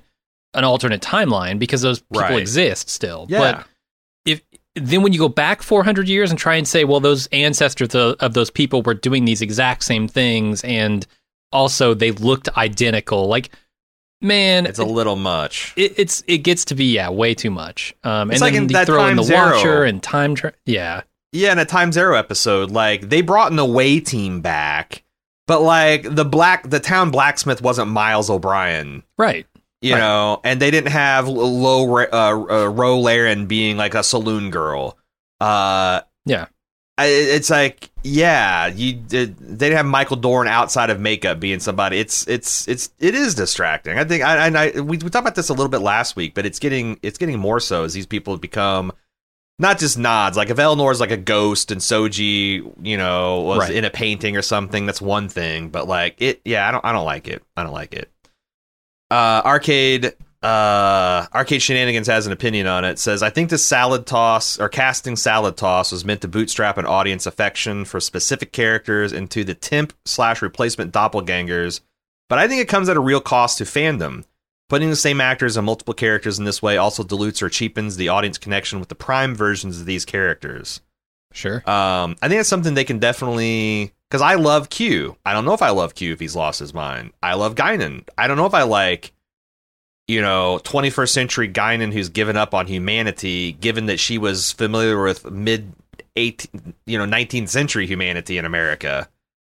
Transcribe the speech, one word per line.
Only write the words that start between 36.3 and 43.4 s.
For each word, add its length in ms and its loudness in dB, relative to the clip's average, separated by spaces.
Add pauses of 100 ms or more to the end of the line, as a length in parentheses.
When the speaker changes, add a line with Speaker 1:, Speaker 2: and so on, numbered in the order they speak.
Speaker 2:
I, 60 4
it's 460 4
like, 400 0 (120)
yeah, 640 2
you 260 -4
did, 440 -4
they 300 -4
didn't 100 2
have 80 2
Michael 300 0
Dorn 320 2
outside 420 2
of 100 0
makeup 400 -2
being 200 -4
somebody. 400 -2
It's, 280 -4
it's, 400 -4
it's, 300 -6
it 160 2
is 220 0
distracting. 640 -2